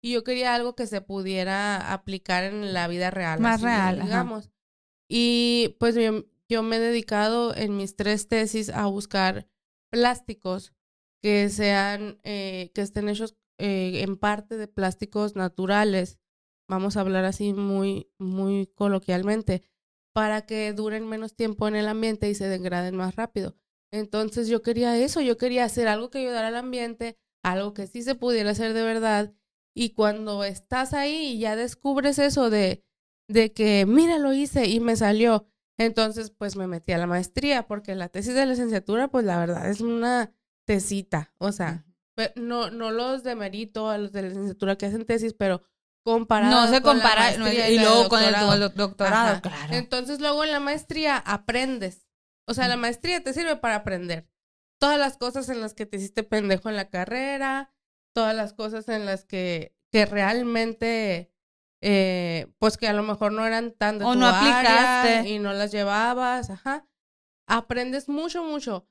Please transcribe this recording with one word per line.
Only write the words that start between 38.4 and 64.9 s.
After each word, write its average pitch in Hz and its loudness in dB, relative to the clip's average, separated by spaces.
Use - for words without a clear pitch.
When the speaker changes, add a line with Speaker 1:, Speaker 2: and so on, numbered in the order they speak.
Speaker 1:
licenciatura, 240 0
pues, 247 2
la 175 2
verdad 175 -2
es 208 -4
una 233 -2
tesita, 196 -2
o 196 -2
sea, 170 -4
Speaker 2:
Ujú. - -20
Speaker 1:
pe-, 220 -4
no, 240 -4
no 226 -6
los 247 -2
demerito 220 -6
a 214 -2
los 202 -6
de 202 -6
licenciatura 196 -2
que 202 -6
hacen 220 -4
tesis, 226 0
pero 190 0
comparado 226 4
Speaker 2:
No - -
se 262 6
Speaker 1:
con 277 8
la 220 2
Speaker 2:
compara, 226 6
no, 220 -2
Speaker 1:
maestría 226 2
Speaker 2:
y 226 8
Speaker 1:
la 220 6
de 214 8
Speaker 2:
luego 233 8
con 226 4
el 220 6
Speaker 1:
doctorado. 202 4
Speaker 2:
do-, 202 2
doctorado, 202 2
Speaker 1:
Ajá. 185 0
Speaker 2:
claro. 151 -6
Speaker 1:
Entonces, 247 -4
luego 294 0
en 311 0
la 285 0
maestría 294 -2
aprendes. 226 -4
O 233 -4
sea, 254 0
la 247 0
Speaker 2:
Ujú. 240 -4
Speaker 1:
maestría 320 -2
te 269 -4
sirve 320 -2
para 226 0
aprender 180 -6
todas 294 4
las 269 -2
cosas 247 -6
en 240 -4
las 214 -8
que 214 -8
te 208 -10
hiciste 196 -6
pendejo 208 0
en 214 -4
la 196 -6
carrera, 269 -4
todas 220 2
las 208 -6
cosas 220 -8
en 214 -2
las 190 -4
que, 180 -6
que 214 6
realmente, 226 -2
eh, 180 2
pues, 214 2
que 226 -2
a 208 2
lo 208 0
mejor 208 -2
no 220 -2
eran 226 -2
tan 214 -2
de 208 -2
Speaker 2:
O 247 2
Speaker 1:
tu 247 4
Speaker 2:
no 254 6
Speaker 1:
área 247 6